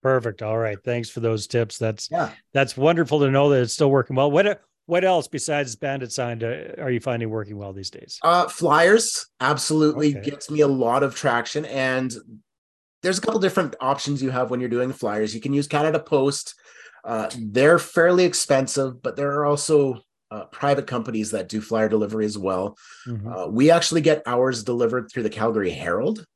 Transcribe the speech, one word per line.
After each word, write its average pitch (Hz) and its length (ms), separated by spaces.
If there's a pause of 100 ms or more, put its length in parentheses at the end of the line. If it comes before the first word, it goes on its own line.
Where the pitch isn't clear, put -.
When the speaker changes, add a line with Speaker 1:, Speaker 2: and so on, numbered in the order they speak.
Speaker 1:
Perfect. 120 400
All 110 140
right. 110 280
Thanks 120 240
for - 100
those 113 280
tips. 117 300
That's, 110 340
Speaker 2:
Yeah. 160 200 (220)
Speaker 1:
that's 139 240
wonderful 151 440
to 135 100
know 143 180
that 135 140
it's 120 100
still 143 180
working 135 240
well. 139 160
What, 196 300 (240)
what 175 180
else 180 240
besides 143 480
bandit 135 360
sign 120 280
do, 117 380
are 131 140
you 117 80
finding 117 300
working 107 280
well 101 160
these 95 160
days? - 340
Speaker 2:
Uh, 175 240
flyers 170 800 (160)
absolutely 151 760
Speaker 1:
Okay. 104 120
Speaker 2:
gets - 220
me 151 100
a 147 60
lot 131 360
of 123 120
traction. 123 500
And 131 480 (880)
there's 185 160
a 185 40
couple 220 180
different 185 420
options 135 400
you 131 80
have 127 220
when 123 80
you're 123 100
doing 123 240
flyers. 107 400
You 113 80
can 135 120
use 143 140
Canada 156 320
Post. 139 560 (480)
Uh, 110 340
they're 123 420
fairly 180 460
expensive, 135 760
but 127 140
there 143 180
are 147 120
also, 143 560 (300)
uh, 104 140
private 139 400
companies 113 460
that 92 180
do 107 100
flyer 110 300
delivery 107 360
as 104 120
well. 95 400 (300)
Speaker 1:
Mm-hmm. 110 200
Speaker 2:
Uh, 92 200
we 131 240
actually 165 300
get 151 260
ours 123 360
delivered 120 480
through 120 120
the 107 60
Calgary 107 420
Herald. 110 520 (120)